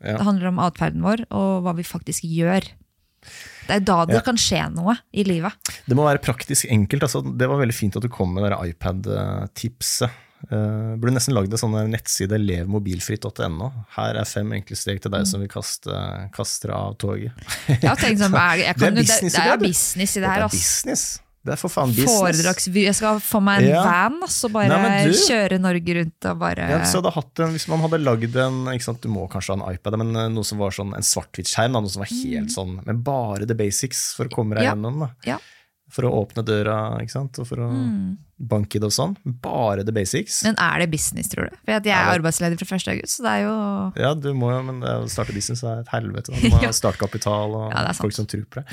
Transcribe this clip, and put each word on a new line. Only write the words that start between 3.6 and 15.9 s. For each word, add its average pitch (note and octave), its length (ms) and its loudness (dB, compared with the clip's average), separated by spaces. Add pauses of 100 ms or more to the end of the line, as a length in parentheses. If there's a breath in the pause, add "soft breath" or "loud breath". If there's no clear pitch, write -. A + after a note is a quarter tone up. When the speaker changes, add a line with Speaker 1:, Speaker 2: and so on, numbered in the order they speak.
Speaker 2:
Det - 80 2
er G#3 60 4
da F3 240 4
det F3 100 4
Speaker 1:
Ja. A3+ 60 4
Speaker 2:
kan B3 140 0
skje D#3 380 0
noe F#3 240 2 (160)
i G3+ 100 2
livet. F#3 300 0 (340 loud breath)
Speaker 1:
Det B2 80 4
må C#3+ 80 6
være C#3+ 180 6
praktisk - 460 -2
enkelt. C#3 360 4
Altså, C#3 180 0 (160)
det B2+ 100 4
var C#3 120 2
veldig A#2 160 2
fint G2+ 200 0
at A2 60 -2
du A#2+ 80 0
kom F2+ 240 0
med F#2+ 100 0
det G2+ 60 2
der G2 240 -2
iPad-tipset. G2 1400 -4 (400 loud breath)
Eh, G#2+ 480 -2
burde A#2+ 160 2
nesten C3 240 2
lagd G2 160 0
en A2+ 80 0
sånn G#2+ 160 0
der G#2+ 140 0
nettside, G#2+ 500 -2
lev F2+ 260 0
mobilfritt G2+ 540 -4
dot G#2+ 240 -8
N E2 160 -4
O. B2+ 100 -6 (240)
«Her A2 220 -2
er G#2+ 80 -2
fem G#2 320 -4
enkle G2+ 180 -10
steg G2 280 -4
til G2+ 100 -4
deg F#2+ 80 2
Speaker 2:
Mm. G2 60 0
Speaker 1:
som F#2+ 120 -2
vil G2 100 -4
kaste, F#2+ 840 -6